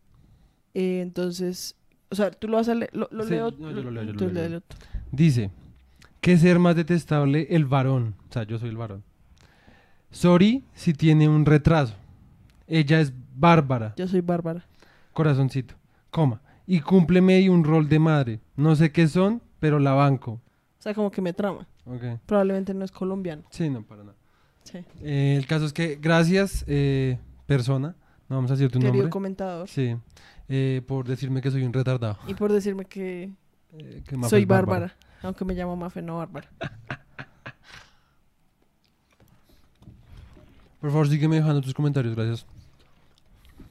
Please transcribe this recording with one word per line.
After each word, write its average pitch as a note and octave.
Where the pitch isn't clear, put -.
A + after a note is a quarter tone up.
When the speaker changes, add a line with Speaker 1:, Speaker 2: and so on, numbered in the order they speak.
Speaker 1:
Eh, F#3
entonces, F3+
o G3+
sea, F#3+
¿tú -
lo A3
vas A3+
a A#3
le-, A#3
lo, A3
lo A3
Speaker 2:
Sí, A3
Speaker 1:
leo? A3+
Speaker 2:
no, D#3
yo -
lo -
leo, A3
yo G#2+
lo G#2
Speaker 1:
Tú F#3
Speaker 2:
leo. F#3
Speaker 1:
léelo E3
tú. -
Speaker 2:
Dice, B2+
"Qué F3
ser F3
más F3
detestable D3+
el D#3+
varón". C3
O -
sea, A#2+
yo A2
soy A#2
el A2+
varón. G#2
"Sorry F#3+
si -
tiene D#3
un D3+
retraso. D3
Ella D#3+
es C#3
bárbara". C3
Speaker 1:
Yo G#3
soy F3+
bárbara. E3+
Speaker 2:
Corazoncito. C3+
Coma. C3+
"Y F3+
cumple F3+
medio F#3
un F3
rol D#3
de D#3
madre. C#3+
No D#3
sé D#3
qué E3+
son, F#3+
pero D3+
la C#3
banco". C3+
Speaker 1:
O -
sea, G#3+
como G#3
que G3+
me F#3+
trama. G3
Speaker 2:
Ok. B2
Speaker 1:
Probablemente G3
no F#3+
es F#3+
colombiano. F#3
Speaker 2:
Sí, E3
no, A#2+
para G#2
nada. G2+
Speaker 1:
Sí. -
Speaker 2:
Eh, C#3
el C3+
caso D#3
es D3
que, E3
gracias, E3+
eh, C3+
persona. C3+
No C3+
vamos B2+
a C#3
decir C3+
tu B2
Speaker 1:
Querido B2+
Speaker 2:
nombre. -
Speaker 1:
comentador. F#3+
Speaker 2:
Sí. A#2+
Eh, C3+
por C3
decirme C3
que C3
soy C3+
un A#2+
retardado. A#2+
Speaker 1:
Y G3
por G#3
decirme G3
que F#3
Speaker 2:
Eh, D3
que C#3
Mafe B2
Speaker 1:
soy G#3
Speaker 2:
es F#3+
bárbara. F#3+
Speaker 1:
bárbara, -
aunque F#3+
me F#3
llamo F3+
Mafe, F3+
no E3
Bárbara. D3
<laughs> -
Speaker 2:
Por D3
favor, D3+
sígueme D#3
dejando D3+
tus C3
comentarios, C3+
gracias. A2+